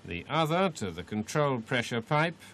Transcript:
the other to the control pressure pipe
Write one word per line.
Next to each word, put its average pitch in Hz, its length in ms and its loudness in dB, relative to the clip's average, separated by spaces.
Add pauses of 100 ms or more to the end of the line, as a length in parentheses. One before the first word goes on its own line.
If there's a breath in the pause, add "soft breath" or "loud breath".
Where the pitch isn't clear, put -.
the 87 280 -6
other 165 460 2
to 98 140 -4
the 85 120 -10
control 123 580 0
pressure 117 400 0
pipe 156 400 0 (140)